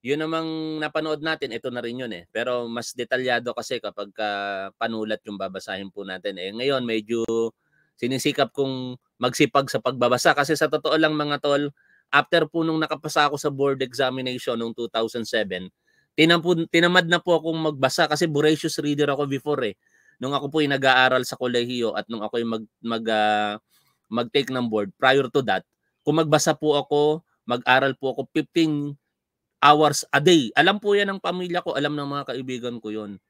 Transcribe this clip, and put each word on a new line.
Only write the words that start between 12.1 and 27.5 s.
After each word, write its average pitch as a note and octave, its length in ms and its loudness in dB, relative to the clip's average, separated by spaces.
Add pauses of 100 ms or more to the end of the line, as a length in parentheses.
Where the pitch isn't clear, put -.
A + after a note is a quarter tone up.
after D#3 320 4
po E3 160 -4
nung D#3+ 160 0
nakapasa D3+ 540 0
ako D3 80 -6
sa D3+ 100 -2
board C#3 320 0
examination B2+ 760 -4
noong A#2 180 -6
two A#2 140 -6
thousand A2+ 340 -2
seven, F#2 460 -4 (420)
tinampu-, E3 560 4
tinamad F3 400 4
na F3 80 4
po E3 220 2
akong D#3+ 340 -2
magbasa C3 320 0
kasi D3+ 240 0
voracious D3+ 480 2
reader D3 320 0
ako C#3+ 160 -2
before C#3 400 -4
eh. G2+ 80 -4 (460)
Nung C3+ 160 -4
ako C#3 160 -4
po D#3 80 0
ay C#3+ 100 2
nag-aaral C3 540 4
sa - 160 -8
kolehiyo B2 560 0
at G#2 160 -4
nung A2+ 100 -8
ako A#2 220 -4
ay - 20 -2
mag-, A2+ 240 -4 (140)
mag-, A2+ 260 -6
ah, G#2+ 460 2 (560)
mag-take A#2+ 400 -2
ng B2+ 160 -2
board, G#2 320 -2
prior C3+ 320 4
to C#3+ 100 2
that, G2 220 -2 (400)
kung D3+ 160 2
magbasa D#3 340 4
po D3+ 220 0
ako, D3 480 0 (240)
mag-aral C3 480 2